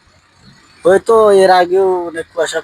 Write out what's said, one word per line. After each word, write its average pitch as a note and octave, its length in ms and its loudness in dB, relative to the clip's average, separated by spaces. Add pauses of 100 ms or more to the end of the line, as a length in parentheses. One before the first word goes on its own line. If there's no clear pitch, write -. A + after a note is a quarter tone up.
(840)
হয়তো G#3 480 2
এর F#3+ 180 2
আগেও F3+ 580 0
অনেক D#3+ 260 -12
কুয়াশা D#3+ 300 -6